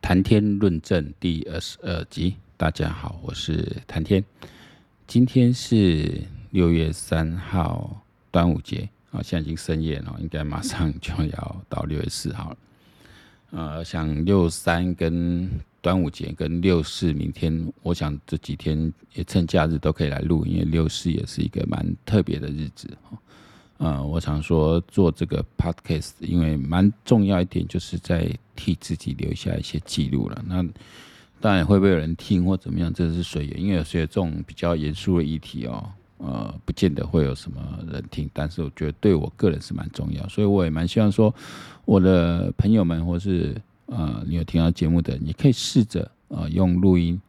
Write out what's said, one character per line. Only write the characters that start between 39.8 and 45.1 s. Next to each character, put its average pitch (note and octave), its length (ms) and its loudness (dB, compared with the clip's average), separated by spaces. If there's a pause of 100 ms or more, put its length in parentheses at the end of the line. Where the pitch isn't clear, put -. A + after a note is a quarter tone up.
重 - 200 -6
要， - 160 -6
所 G#2 160 -2
以 - 20 4
我 G2 200 4
也 E2 40 0
蛮 D#2+ 160 0
希 F2+ 140 0
望 G#2+ 100 6
说， G#2+ 240 4 (520)
我 F#2+ 160 6
的 F2+ 560 4
朋 G#2 120 4
友 G#2+ 140 6
们 E2 220 0
或 F2 120 -2
是， F2 380 0 (300)
呃， D2+ 420 -4
你 D#2+ 80 -2
有 D#2+ 80 0
听 E2 180 0
到 E2 80 4
节 E2 200 0
目 E2+ 120 4
的 - 120 -2